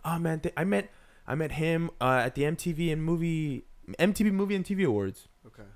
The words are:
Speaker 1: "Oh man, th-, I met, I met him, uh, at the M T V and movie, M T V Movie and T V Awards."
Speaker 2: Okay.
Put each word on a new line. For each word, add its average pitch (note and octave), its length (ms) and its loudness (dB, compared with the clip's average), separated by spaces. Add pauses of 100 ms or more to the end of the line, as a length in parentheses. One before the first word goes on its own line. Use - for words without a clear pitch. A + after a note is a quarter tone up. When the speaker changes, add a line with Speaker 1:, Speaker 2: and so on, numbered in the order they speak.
Speaker 1:
"Oh E3 140 -2
man, D#3+ 220 0
th-, E3+ 140 -4
I D#3 100 0
met, G3+ 260 0 (360)
I - 80 -4
met D3+ 180 -2
him, E3 360 0 (100)
uh, B2+ 280 4
at C3 80 -4
the C#3 100 0
M D#3 120 0
T F3 160 -4
V D#3+ 200 0
and D#3 100 -2
movie, D#3+ 640 -2 (340)
M G3 140 6
T G3 100 0
V G#3+ 80 4
Movie G3+ 240 0
and F#3+ 120 -2
T G3+ 80 -2
V F#3+ 100 0
Awards." G2+ 440 -2 (180)
Speaker 2:
Okay. A2+ 160 -20 (140)